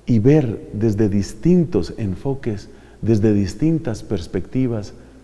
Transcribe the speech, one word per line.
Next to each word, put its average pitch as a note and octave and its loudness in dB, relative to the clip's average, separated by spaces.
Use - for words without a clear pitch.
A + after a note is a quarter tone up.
y A#2 2
ver C3 2
desde G#2+ 2
distintos G#2 0
enfoques, G#2+ -6
desde G#2+ 4
distintas A2+ -2
perspectivas, G#2 -4